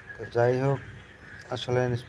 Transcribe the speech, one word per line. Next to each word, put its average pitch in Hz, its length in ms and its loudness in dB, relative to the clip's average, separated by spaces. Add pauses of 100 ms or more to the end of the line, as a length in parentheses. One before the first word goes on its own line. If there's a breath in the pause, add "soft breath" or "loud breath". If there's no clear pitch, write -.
(180)
তো 110 80 -8
যাই 120 340 4
হোক, 135 200 2 (680)
আসলে 123 480 2 (120)